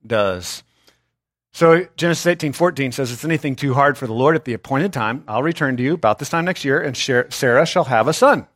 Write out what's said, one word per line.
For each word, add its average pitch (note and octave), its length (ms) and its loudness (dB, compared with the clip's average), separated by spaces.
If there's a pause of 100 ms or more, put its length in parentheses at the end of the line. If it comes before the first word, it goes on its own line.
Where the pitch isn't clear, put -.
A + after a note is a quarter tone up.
does. G2+ 580 -2 (880)
So E3+ 360 4 (100)
Genesis E3 280 0
eighteen E3+ 280 0
fourteen D3 380 0
says, B2 200 -4
"Is A#2 120 -12
anything D3+ 320 -2
too C3+ 180 -2
hard C#3 240 4
for C3 100 -8
the A2 60 -6
Lord? C3+ 220 2
At D#3 100 -4
the A#2+ 80 -4
appointed C#3 380 -2
time, A#2 360 -4
I'll A2+ 160 -2
return D3 340 -2
to B2 60 -2
you C#3+ 100 0
about A2+ 260 0
this C#3+ 100 -8
time E3 160 -2
next F3+ 200 -6
year, C#3 160 0
and C#3 160 -6
Sher-, B2+ 320 0
Sarah C3 360 2
shall E3 180 0
have A#2+ 240 2
a D#3+ 60 0
son." B3 420 2